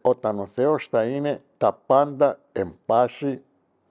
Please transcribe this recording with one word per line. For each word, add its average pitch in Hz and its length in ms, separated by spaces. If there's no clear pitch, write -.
όταν 107 380
ο 98 60
Θεός 135 420
θα 113 160
είναι 139 380
τα - 280
πάντα 139 540
εν 87 240
πάση, 123 560